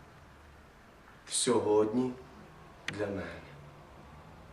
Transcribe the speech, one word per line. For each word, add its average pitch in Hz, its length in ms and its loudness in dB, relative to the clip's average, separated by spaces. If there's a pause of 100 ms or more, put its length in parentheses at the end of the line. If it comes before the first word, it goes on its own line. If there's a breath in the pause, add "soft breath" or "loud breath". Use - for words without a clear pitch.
(1300)
сьогодні 110 800 4 (880)
для 104 80 -2
мене? 95 160 -4 (1300)